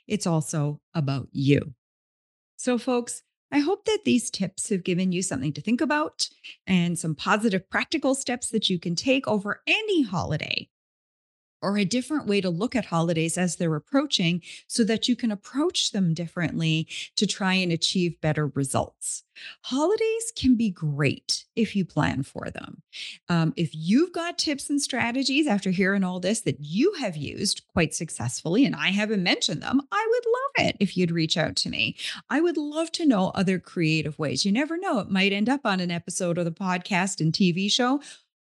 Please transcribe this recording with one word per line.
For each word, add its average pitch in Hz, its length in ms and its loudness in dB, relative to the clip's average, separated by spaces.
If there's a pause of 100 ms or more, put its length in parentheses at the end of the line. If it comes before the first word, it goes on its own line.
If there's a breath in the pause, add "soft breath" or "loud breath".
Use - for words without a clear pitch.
It's 208 200 -2
also 151 540 0 (140)
about 139 380 -2
you. 139 420 4 (840)
So 247 220 0
folks, 240 460 -2 (260)
I 285 80 0
hope 359 280 0
that 427 180 0
these 240 260 2
tips - 380 -6
have 185 160 -2
given 185 260 2
you 175 100 0
something 196 340 -2
to 151 60 -12
think 233 200 0
about 302 480 0 (360 loud breath)
and 175 320 2
some 160 200 -4
positive 202 520 2
practical 262 460 0
steps - 360 -4
that 220 200 2
you 180 80 2
can 175 160 -4
take 269 320 2
over 208 400 -2
any 381 360 2
holiday 156 680 -2 (920)
or 196 160 0
a 208 80 4
different 254 400 0
way 202 160 2
to 185 80 0
look 190 280 -2
at 202 80 0
holidays 165 520 2
as 180 200 0
they're 165 180 0
approaching 175 680 0 (280 loud breath)
so 233 160 2
that 220 240 0
you 240 80 2
can 220 160 0
approach 294 580 -2
them 180 240 2
differently 160 720 0 (300 loud breath)
to 208 100 2
try 185 280 0
and 185 180 2
achieve 170 480 0
better 151 260 2
results. - 800 -2 (380 loud breath)
Holidays 440 760 0
can 254 180 4
be 220 160 2
great - 760 -2 (100)
if 220 180 0
you 190 100 0
plan - 380 0
for - 260 -10
them. - 360 -14 (440 loud breath)
Um, 165 280 2
if 160 160 -2
you've 220 400 2
got 349 260 -4
tips 285 320 -2
and 285 100 0
strategies 269 680 0
after 202 220 0
hearing 190 340 2
all 180 160 -4
this 190 220 0
that 139 180 -2
you 202 400 2
have 190 160 -4
used - 460 -4 (100)
quite 165 200 2
successfully, 165 720 -2
and - 120 2
I 156 140 -2
haven't 202 340 0
mentioned 214 360 0
them, 285 300 0
I 427 180 -2
would 480 180 0
love 508 420 0
it - 100 -2
if - 180 -2
you'd 180 140 2
reach 160 260 -2
out - 200 -2
to - 140 -4
me. - 260 -4 (340 loud breath)
I 269 100 0
would 339 160 0
love 311 360 -4
to 339 120 -4
know 196 260 4
other 185 280 0
creative 156 580 0
ways. 135 280 -2
You 196 80 2
never 302 260 0
know, 349 220 0
it - 100 -6
might 196 220 4
end 208 160 0
up 269 160 0
on 190 160 0
an 175 100 -2
episode 175 480 -2
of 175 60 0
the 170 80 -2
podcast 185 680 0
and 160 140 2
T 185 160 4
V 190 180 0
show, 254 320 2 (580 loud breath)